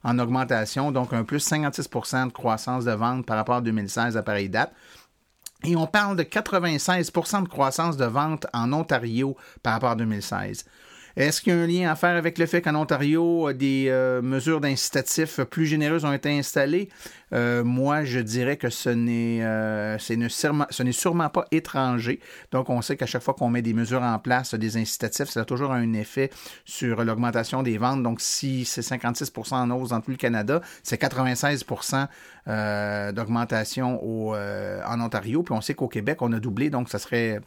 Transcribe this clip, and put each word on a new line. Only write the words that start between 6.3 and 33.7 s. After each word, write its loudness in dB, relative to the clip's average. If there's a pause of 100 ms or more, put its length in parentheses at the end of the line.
pour 0
cent 0
de -2
croissance 0
de 2
ventes 0
en 0
Ontario 0 (280)
par 2
rapport 2
à 0
deux 0
mille 0
seize. -6 (500)
Est-ce 2
qu'il 2
y 6
a 4
un 2
lien 2
à 2
faire 4
avec 0
le 4
fait 2
qu'en 0
Ontario, 2
des, 2
euh, 4
mesures 2
d'incitatifs 0
plus 0
généreuses 2
ont 2
été 0
installées ? 2 (440)
Euh, 2
moi, 2
je 0
dirais 0
que -2
ce -2
n'est, 2
euh, -2
c'est -2
ne 0
sûrement, 0
ce -4
n'est 2
sûrement 2
pas 0
étranger. 0 (320)
Donc, 0
on 0
sait -2
qu'à -2
chaque -4
fois 0
qu'on 0
met 2
des 0
mesures 2
en 0
place, 0
des 0
incitatifs, -2
ça -2
a 0
toujours 0
un 2
effet -2 (340)
sur 0
l'augmentation 0
des 0
ventes. 2
Donc, 0
si -2
c'est -4
cinquante-six -4
pour -10
cent 0
en -
hausse -2
dans 0
tout -8
le -4
Canada, 0 (200)
c'est -2
quatre-vingt-seize 0
pour -6
cent, 0 (400)
euh, -2
d'augmentation -2